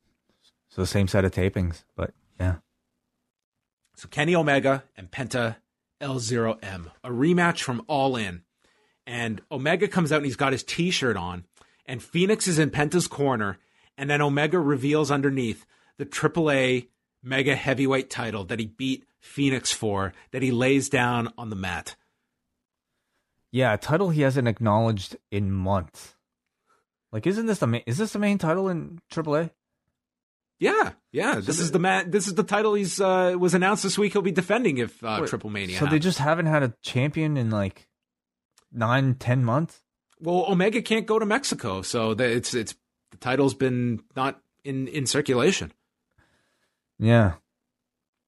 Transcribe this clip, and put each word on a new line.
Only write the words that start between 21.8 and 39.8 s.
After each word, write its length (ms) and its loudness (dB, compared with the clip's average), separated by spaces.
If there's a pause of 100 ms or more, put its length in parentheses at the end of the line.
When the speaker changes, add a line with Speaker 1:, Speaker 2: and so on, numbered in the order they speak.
Speaker 1:
Yeah, 220 2
a 40 2
title 340 0
he 100 2
hasn't 260 4
acknowledged 680 2 (160)
in 200 0
months. 640 -2 (960)
Like, 140 -8
isn't 220 0
this 120 0
the 80 2
ma-, 200 0
is 100 -2
this 160 -2
the 60 -4
main 180 2
title 320 0
in 300 -6 (100)
triple 260 -2
A? 140 0 (1120)
Speaker 2:
Yeah, 320 2 (200)
yeah. 240 0
Speaker 1:
So 60 -2
Speaker 2:
This 160 0
Speaker 1:
the 60 0
Speaker 2:
is 80 0
the 80 2
ma-, 260 2
this 220 0
is 80 -6
the 80 2
title 300 2
he's, 260 -2
uh, 400 4
was 140 4
announced 300 2
this 140 -2
week 160 2
he'll 80 2
be 100 0
defending 480 0
if, 240 -4
uh, 180 -2
Speaker 1:
Wait, 80 -2
Speaker 2:
Triple 200 -6
Mania 280 -6
Speaker 1:
so 80 0
they 60 0
Speaker 2:
happens. 120 2
Speaker 1:
just 160 0
haven't 280 2
had 160 2
a 180 -2
champion 560 -2
in, 120 0
like, 380 -4 (840)
nine, 440 0
ten 300 0
months? 360 -2 (380)